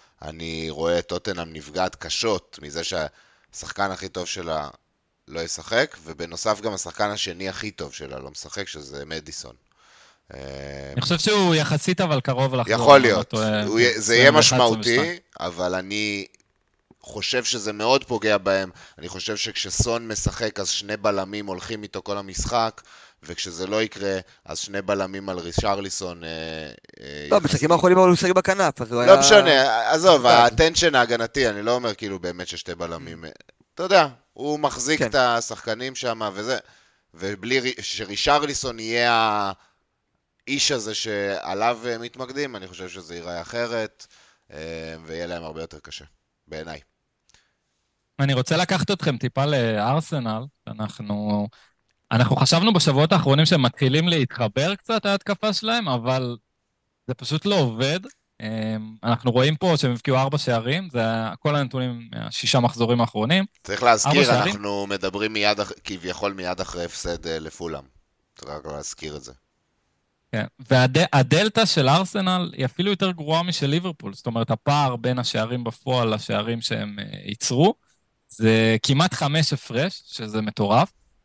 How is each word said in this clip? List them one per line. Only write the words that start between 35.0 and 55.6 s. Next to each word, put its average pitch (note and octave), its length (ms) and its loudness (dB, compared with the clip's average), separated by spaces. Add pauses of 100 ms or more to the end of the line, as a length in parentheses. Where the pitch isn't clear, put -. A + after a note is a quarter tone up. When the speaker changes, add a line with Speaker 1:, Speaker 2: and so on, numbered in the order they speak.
Speaker 1:
את G#2+ 80 -6
השחקנים A#2+ 800 0
שם A2+ 400 -4
וזה, A2 240 -4 (560)
ובלי G2+ 460 -4
רי-, B2+ 200 -4
שרישרליסון C3 960 -2
יהיה A2+ 760 0 (920)
האיש C#3 260 0
הזה A2 220 -4
שעליו, G2+ 920 -2
אה, A#2 120 -4
מתמקדים, B2+ 580 -8
אני F#2+ 120 -14
חושב F2+ 200 -14
שזה F2 260 -16
ייראה E2+ 260 -10
אחרת, A#2 640 -6 (460)
אה, D2 60 -16 (480)
ויהיה E2 200 -8
להם F2 180 -8
הרבה D#2+ 160 -12
יותר D#2+ 180 -14
קשה, - 260 -18 (440)
בעיניי. D#2 320 -12 (1400)
Speaker 2:
אני C#3 140 2
רוצה B2+ 220 0
לקחת F3+ 340 0
אתכם D#3 280 -2
טיפה C3 280 -2
לארסנל. A#2+ 1000 -2 (220)
אנחנו... G#2 800 -4 (640)
אנחנו A#2 260 4
חשבנו E3+ 360 4
בשבועות D#3 400 4
האחרונים D3 340 4
שהם D#3 160 4
מתחילים C#3 460 2
להתחבר C#3 640 0
קצת, G#3+ 320 -4
ההתקפה G3+ 460 -2
שלהם, A3 360 -2